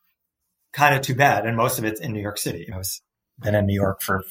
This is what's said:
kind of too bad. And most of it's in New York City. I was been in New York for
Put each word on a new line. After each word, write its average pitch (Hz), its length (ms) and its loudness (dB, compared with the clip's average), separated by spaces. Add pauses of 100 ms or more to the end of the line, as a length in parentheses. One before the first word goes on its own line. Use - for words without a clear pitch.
(720)
kind 147 220 4
of 131 60 0
too 131 140 -2
bad. 117 300 4
And 117 100 -2
most 117 220 2
of 110 80 -2
it's 107 160 -4
in 113 120 -4
New 104 80 -4
York 101 160 -6
City. 110 360 -6
I 95 40 -8
was - 240 -8 (380)
been 107 140 -2
in 104 120 4
New 101 80 2
York 98 280 0
for 95 300 -2